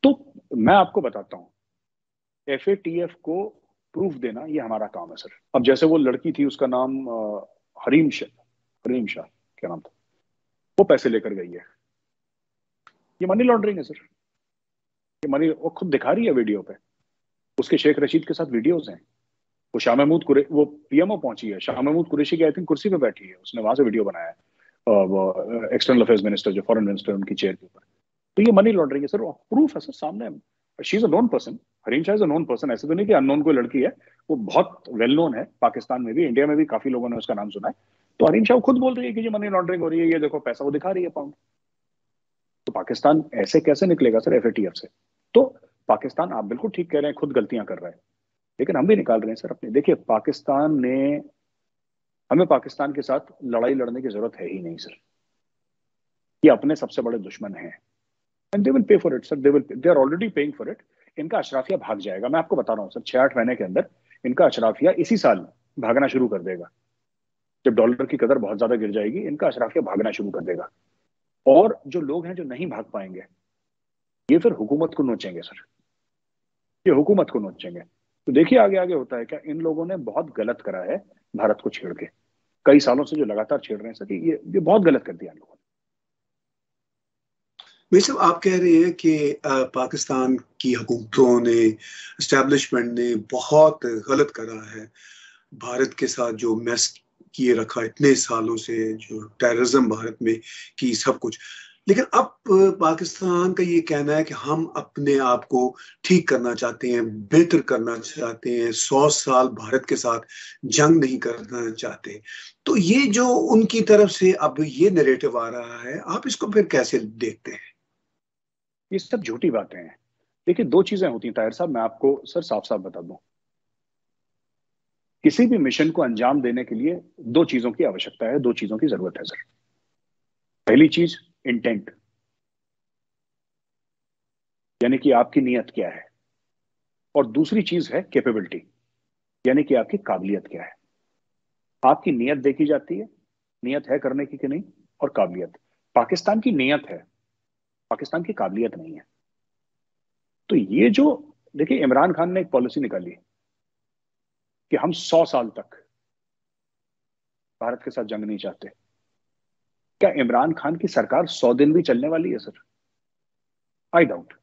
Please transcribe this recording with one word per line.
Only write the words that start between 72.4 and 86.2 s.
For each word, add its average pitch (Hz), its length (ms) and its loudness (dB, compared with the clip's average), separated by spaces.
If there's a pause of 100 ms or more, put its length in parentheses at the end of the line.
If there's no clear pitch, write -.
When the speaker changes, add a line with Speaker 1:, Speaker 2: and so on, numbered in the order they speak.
Speaker 1:
नहीं 135 220 -8
भाग 110 180 -10
पाएंगे, 92 420 -12 (1040)
ये 160 80 6
फिर 202 140 4
हुकूमत 147 440 -2
को 151 60 -2
नोचेंगे 101 380 -4
sir, - 220 -20 (1200)
ये 170 80 6
हुकूमत 160 360 2
को 123 80 -4
नोचेंगे। 170 420 -10 (460)
तो 147 60 -2
देखिए 165 260 6
आगे 202 180 6
आगे 180 180 0
होता 127 220 -4
है 117 80 -6
क्या। 147 220 -12
इन 151 140 -8
लोगों 165 260 -4
ने 185 100 -8
बहुत 135 300 -6
गलत 117 340 -6
करा 92 220 -8
है 143 220 -6 (320)
भारत 107 260 0
को - 80 -4
छेड़ 90 240 -12
के, - 120 -14 (580)
कई 143 160 8
सालों 135 240 0
से 156 120 -8
जो 147 80 0
लगातार 110 400 -4
छेड़ 104 140 -8
रहे 107 80 -14
हैं 113 80 -14
सर, 196 180 -12
ये, 165 340 -4
ये 180 140 0
बहुत 190 220 4
गलत 139 200 4
कर 98 100 -14
दिया 85 200 -16
इन - 60 -20
लोगों - 160 -20
ने। - 100 -20 (2250)